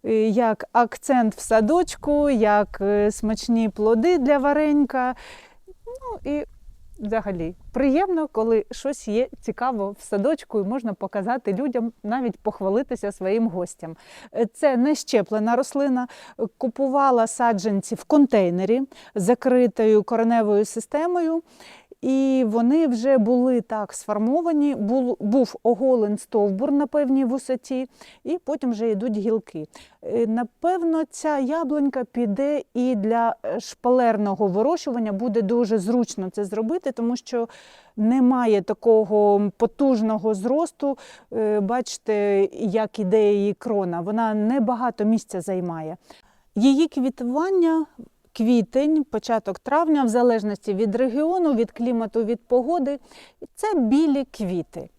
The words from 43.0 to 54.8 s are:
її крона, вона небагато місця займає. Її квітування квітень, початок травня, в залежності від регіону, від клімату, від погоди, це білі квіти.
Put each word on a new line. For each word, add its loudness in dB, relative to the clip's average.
її 0
крона, -4
вона -2
небагато 0
місця 0
займає. -6
Її 4
квітування 0
квітень, 2
початок -4
травня, 0
в 2
залежності 0
від 0
регіону, 0
від 0
клімату, -2
від -4
погоди, 0
це -2
білі 2
квіти. -8